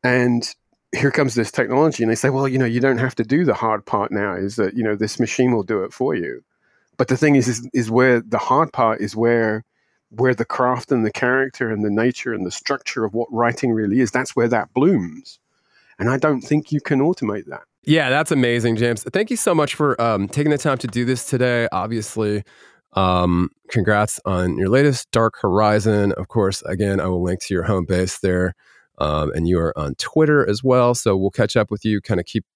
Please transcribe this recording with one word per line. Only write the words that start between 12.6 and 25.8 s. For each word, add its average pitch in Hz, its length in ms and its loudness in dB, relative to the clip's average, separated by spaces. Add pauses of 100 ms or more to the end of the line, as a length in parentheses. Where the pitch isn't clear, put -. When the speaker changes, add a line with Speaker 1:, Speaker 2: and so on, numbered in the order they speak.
Speaker 1:
of 101 100 -4
what 117 180 -4
writing 120 420 0
really 110 260 0
is, 120 120 2
that's 127 240 -2
where 120 120 2
that 113 260 -2
blooms. 117 680 -2 (600)
And 110 100 0
I 135 80 0
don't 135 240 0
think 151 300 -2
you 147 80 0
can 135 220 0
automate 110 460 -2
that. - 160 -16 (200)
Speaker 2:
Yeah, 147 260 2
that's 147 220 0
amazing, 120 460 2
James. 117 260 -2
Thank 208 260 -2
you 240 60 -2
so 202 180 0
much 151 220 0
for, 147 260 0
um, 104 280 0
taking 147 220 0
the 143 60 2
time 135 200 0
to 127 100 -8
do 120 160 -2
this 123 220 -2
today. 120 460 0
Obviously, 104 720 -4 (500)
um, 90 560 2 (200)
congrats 104 560 0
on 90 320 -2
your 95 120 0
latest, 135 420 2
Dark 113 300 2
Horizon. 104 720 2